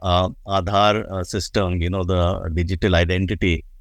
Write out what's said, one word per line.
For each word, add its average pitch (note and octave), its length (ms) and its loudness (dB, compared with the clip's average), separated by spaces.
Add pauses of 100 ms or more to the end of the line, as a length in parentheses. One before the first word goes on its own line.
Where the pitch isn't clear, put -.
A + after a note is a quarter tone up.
uh, F#2 260 2 (180)
Aadhaar, G2+ 640 2
uh, F#2+ 120 -4
system, F2+ 580 -2
you E2+ 80 0
know, F#2+ 140 -2
the F2+ 500 0
digital F2 420 0
identity, F2 680 0 (160)